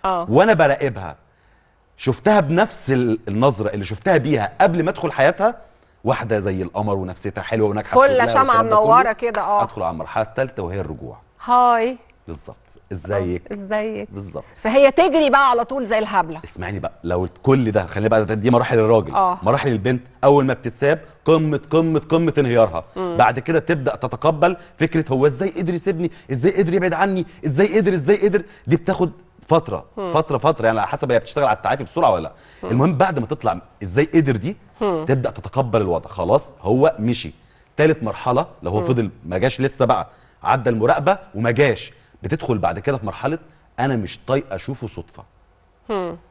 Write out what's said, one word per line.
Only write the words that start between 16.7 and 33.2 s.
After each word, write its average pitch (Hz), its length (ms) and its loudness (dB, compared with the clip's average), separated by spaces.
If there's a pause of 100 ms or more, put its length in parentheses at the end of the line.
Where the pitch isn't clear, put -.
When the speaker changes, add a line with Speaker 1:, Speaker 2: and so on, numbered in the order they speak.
Speaker 2:
بقى، 85 140 -8 (120)
لو 90 240 -2 (140)
كل 135 280 2
ده، 98 160 0
خلينا 104 220 -4
بقى، 110 280 2
دي 107 140 0
مراحل 120 280 2
الراجل. 110 360 2
Speaker 1:
آه. 185 280 0
Speaker 2:
مراحل 135 260 0
البنت 123 340 -2 (220)
اول 139 200 6
ما 131 100 0
بتتساب 147 460 -2 (240)
قمه، 151 360 2 (100)
قمه، 160 280 2
قمه 165 400 0
انهيارها. 113 460 2 (120)
Speaker 1:
مم. 175 200 -6
Speaker 2:
بعد 123 220 4
كده 160 200 -2
تبدا 135 380 -2
تتقبل 156 600 0 (220)
فكره 160 340 -2
هو 135 140 2
ازاي 147 220 0
قدر 175 260 -4
يسيبني، 170 360 -4 (220)
ازاي 151 240 0
قدر 175 180 2
يبعد 180 200 0
عني، 185 320 0 (200)
ازاي 170 320 2
قدر، 196 140 2
ازاي 185 360 2
قدر. 202 140 0 (240)
دي 147 100 2
بتاخد 185 340 -2 (360)
فتره، 151 380 0 (120)
Speaker 1:
مم. 190 180 -6
Speaker 2:
فتره، 151 240 0
فتره، 135 280 0
يعني 110 140 2
على 98 80 -2
حسب 139 240 -4
هي 113 60 4
بتشتغل - 260 -2
على 107 120 2
التعافي 127 280 -4
بسرعه 151 280 2
ولا 85 100 0
لا. 78 100 -10 (300)
Speaker 1:
مم. 90 80 -10
Speaker 2:
المهم 139 260 2
بعد 175 220 0
ما 113 80 -4